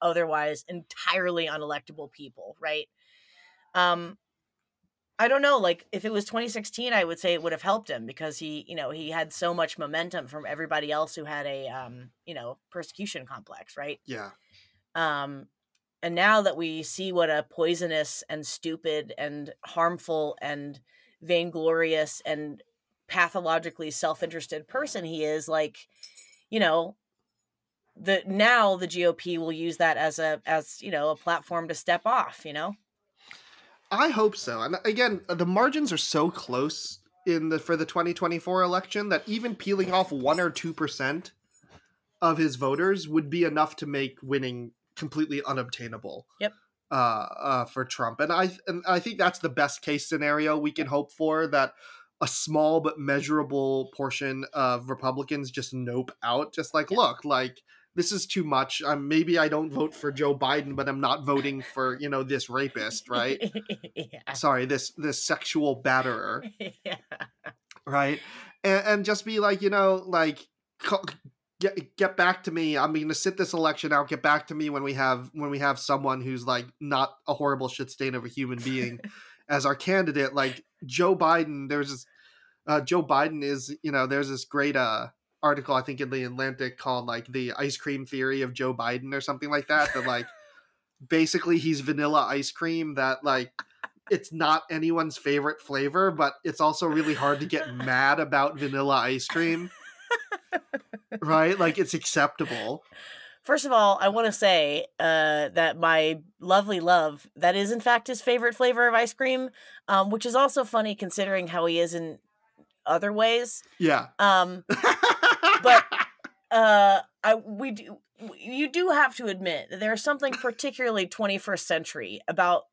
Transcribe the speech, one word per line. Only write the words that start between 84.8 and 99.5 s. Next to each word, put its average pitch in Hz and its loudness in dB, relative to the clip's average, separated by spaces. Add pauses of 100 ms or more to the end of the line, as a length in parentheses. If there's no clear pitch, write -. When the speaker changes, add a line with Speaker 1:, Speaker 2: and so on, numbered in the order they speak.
Speaker 2:
article, 143 2
I 131 2
think, 131 -8
in 131 -2
The 131 -2
Atlantic 127 -6
called, 123 -4
like, 117 -6
The 127 -4
Ice 143 -4
Cream 135 -6
Theory 135 -2
of 123 -4
Joe 131 -2
Biden 123 -4
or 139 -4
something 143 -6
like 147 0
that, 151 4
that, 127 -2
like, 120 -2 (400)
Speaker 1:
<laughs> - -20
Speaker 2:
basically 160 2
he's 147 0
vanilla 147 2
ice 135 -2
cream 165 -4
that, 131 0
like, 131 0 (580)
it's - -2
not 160 2
anyone's 160 0
favorite 143 0
flavor, 143 2
but 147 2 (100)
it's 156 -4
also 156 4
really 156 2
hard 139 2
to 151 -4
get 123 -2
Speaker 1:
<laughs> - -
Speaker 2:
mad 131 4
about 143 2
vanilla 139 2
ice 127 0
cream. 165 0